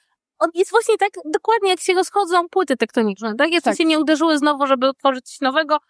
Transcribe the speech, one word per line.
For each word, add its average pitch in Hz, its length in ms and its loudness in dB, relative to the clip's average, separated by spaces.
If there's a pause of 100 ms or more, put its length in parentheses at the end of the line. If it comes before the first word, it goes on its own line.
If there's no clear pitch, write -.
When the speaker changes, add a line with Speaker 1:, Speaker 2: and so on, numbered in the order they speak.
(380)
Speaker 1:
on 330 160 0
jest 349 160 -2
właśnie 440 280 2
tak 392 120 0 (140)
dokładnie, 392 460 0
jak 370 100 0
się 381 140 0
rozchodzą 359 540 0
płyty 285 280 0
tektoniczne, 220 600 -2
tak? 311 140 2
Jeszcze 339 180 0
Speaker 2:
Tak. 294 80 -4
Speaker 1:
się 349 60 2
nie 320 140 2
uderzyły 311 400 2
znowu, 285 280 0
żeby 269 240 2
utworzyć 262 340 -2
coś - 160 -20
nowego, 294 380 0 (120)